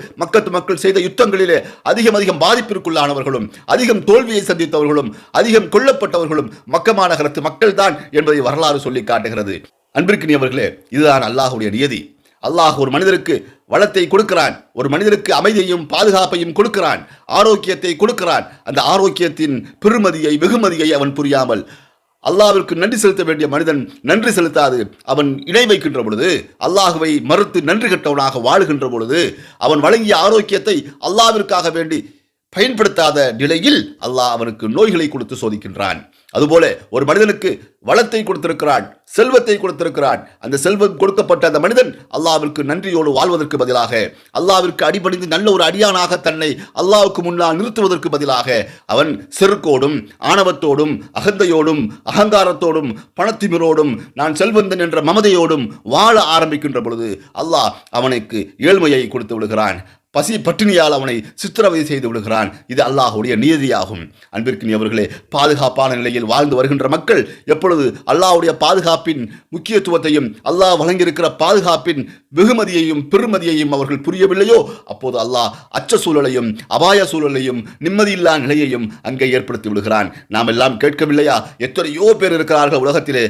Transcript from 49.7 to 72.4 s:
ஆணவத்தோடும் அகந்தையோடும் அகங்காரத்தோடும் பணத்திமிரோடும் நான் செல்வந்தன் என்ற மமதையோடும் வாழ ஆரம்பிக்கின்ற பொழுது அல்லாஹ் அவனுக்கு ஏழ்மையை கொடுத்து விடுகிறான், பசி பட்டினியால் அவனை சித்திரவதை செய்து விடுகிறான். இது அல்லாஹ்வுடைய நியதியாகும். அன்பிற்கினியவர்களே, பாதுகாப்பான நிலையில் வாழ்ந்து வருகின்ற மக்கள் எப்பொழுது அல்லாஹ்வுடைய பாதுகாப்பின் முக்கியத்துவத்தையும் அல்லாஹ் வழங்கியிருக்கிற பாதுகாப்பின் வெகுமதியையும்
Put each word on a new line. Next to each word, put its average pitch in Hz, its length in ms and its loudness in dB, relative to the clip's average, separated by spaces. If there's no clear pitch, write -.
ஆணவத்தோடும் 156 720 2
அகந்தையோடும் 160 680 0
அகங்காரத்தோடும் 175 840 0
பணத்திமிரோடும் 170 800 0
நான் 151 260 -4
செல்வந்தன் 190 460 0
என்ற 165 180 -2
மமதையோடும் 165 640 2
வாழ 202 300 4
ஆரம்பிக்கின்ற 151 520 0
பொழுது 117 280 -6
அல்லாஹ் 147 360 0
அவனுக்கு 120 500 -2
ஏழ்மையை 151 440 2
கொடுத்து 113 300 -8
விடுகிறான், 107 440 -2
பசி 147 240 -2
பட்டினியால் 165 580 2
அவனை 135 180 -4
சித்திரவதை 180 480 0
செய்து 139 240 -4
விடுகிறான். 110 420 -2
இது 127 140 -2
அல்லாஹ்வுடைய 123 540 0
நியதியாகும். 110 680 0
அன்பிற்கினியவர்களே, 110 720 -2
பாதுகாப்பான 139 640 0
நிலையில் 120 340 -4
வாழ்ந்து 135 280 0
வருகின்ற 139 320 0
மக்கள் 156 340 0
எப்பொழுது 156 400 0
அல்லாஹ்வுடைய 170 500 2
பாதுகாப்பின் 165 640 0
முக்கியத்துவத்தையும் 160 800 0
அல்லாஹ் 180 340 2
வழங்கியிருக்கிற 175 580 0
பாதுகாப்பின் 170 640 0
வெகுமதியையும் 175 720 2